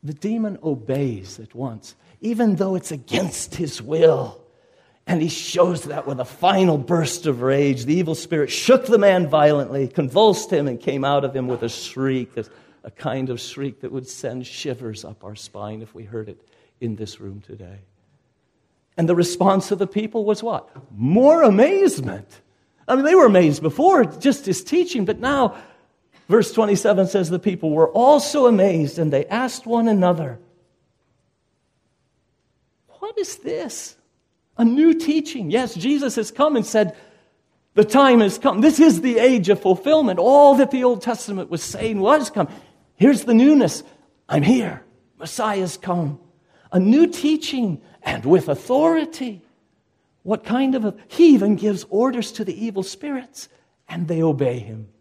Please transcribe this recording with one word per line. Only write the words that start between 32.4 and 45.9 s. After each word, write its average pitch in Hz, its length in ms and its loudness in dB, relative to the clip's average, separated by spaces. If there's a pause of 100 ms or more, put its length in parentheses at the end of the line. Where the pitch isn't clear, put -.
'What 427 180 -12
is - 200 -8
this? - 580 -10 (640)
A 233 80 2
new 294 280 4
teaching.'" 294 580 -4
Yes, 240 220 -2
Jesus 262 420 -4
has 220 160 -6
come 294 240 0
and 220 100 0
said, 208 300 0 (800)
"The 208 100 6
time 262 340 4
has 202 180 2
come. - 220 -2
This 285 200 4
is 277 200 6
the 240 180 0
age 226 300 4
of 202 140 2
fulfillment. 214 580 2
All 277 360 8
that 262 160 2
the 254 120 -2
Old 247 180 2
Testament 214 480 -8
was 165 140 -8
saying 220 360 -6
was 247 300 2
come. 185 200 -4 (460)
Here's 254 280 4
the 240 100 4
newness. 247 500 4 (440)
I'm 143 160 0
here. 143 400 0 (340)
Messiah's 202 600 -6
come. 165 420 -6 (520)